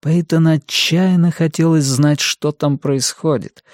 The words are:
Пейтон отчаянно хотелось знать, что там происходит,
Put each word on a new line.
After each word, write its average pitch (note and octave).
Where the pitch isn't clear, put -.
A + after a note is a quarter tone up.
Пейтон D#3+
отчаянно E3+
хотелось D#3+
знать, C#3+
что -
там C#3+
происходит, C3+